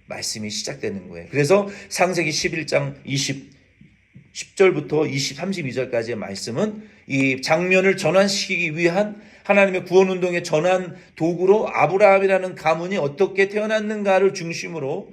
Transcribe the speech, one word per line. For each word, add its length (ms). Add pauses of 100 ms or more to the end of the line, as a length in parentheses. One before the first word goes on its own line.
말씀이 440
시작되는 580
거예요. 220
그래서 360 (220)
창세기 420
십일 360
장 280 (100)
이십, 460 (840)
십 220
절부터 520
이십, 320
삼십이 340
절까지의 440
말씀은 680 (260)
이 320
장면을 560
전환시키기 800
위한 440 (240)
하나님의 420
구원 240
운동의 340
전환 500 (220)
도구로 520
아브라함이라는 840
가문이 440
어떻게 500
태어났는가를 840
중심으로 800